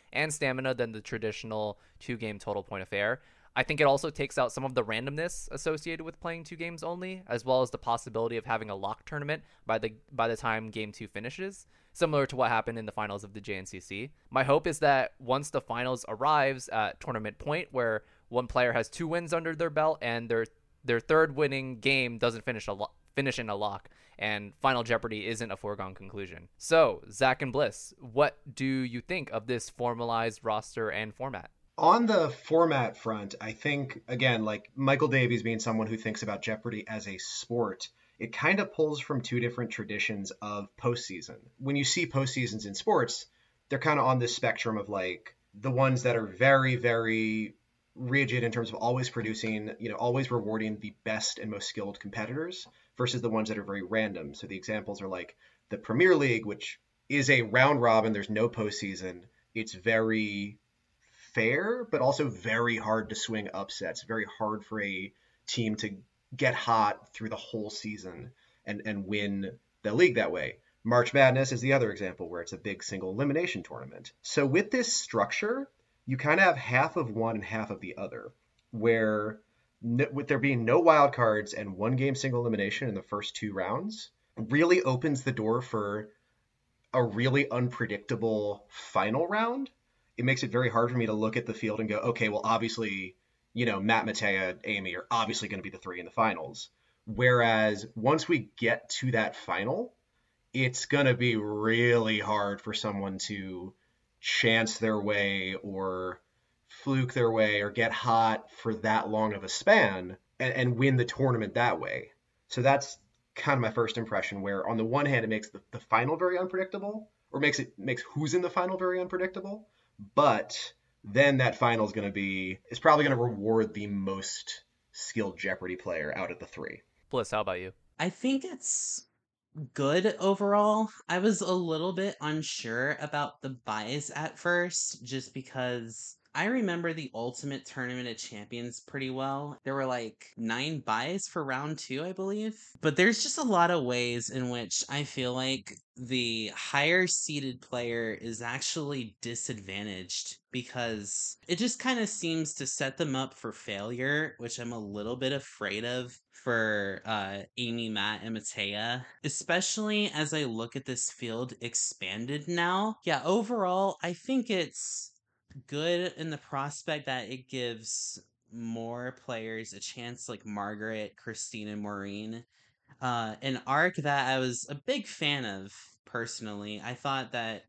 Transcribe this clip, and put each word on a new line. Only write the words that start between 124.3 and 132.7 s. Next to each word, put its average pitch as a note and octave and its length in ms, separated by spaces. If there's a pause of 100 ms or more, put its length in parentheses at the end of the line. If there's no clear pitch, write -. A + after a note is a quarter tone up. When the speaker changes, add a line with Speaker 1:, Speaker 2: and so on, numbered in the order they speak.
Speaker 2:
skilled - 460
Jeopardy F#2 380
player D#2 420
out F2 140
of E2+ 80
the E2+ 60
three. - 360 (280)
Speaker 1:
Bliss, A#2+ 220
how G#2+ 100
about F#2+ 180
you? F#2+ 140 (260)
Speaker 3:
I E3+ 100
think C4+ 340
it's - 640 (680)
good E3 460
overall. G#3 680 (180)
I F3 120
was G3+ 200
a F#3 140
little E3+ 400
bit F#3+ 260
unsure D3 800